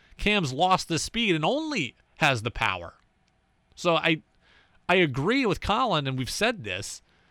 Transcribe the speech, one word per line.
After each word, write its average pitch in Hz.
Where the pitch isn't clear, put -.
Cam's 202
lost 180
the 156
speed 220
and 156
only 262
has 135
the 113
power. 92
So 170
I, 160
I -
agree 175
with 185
Colin, 196
and 131
we've 127
said 208
this, 98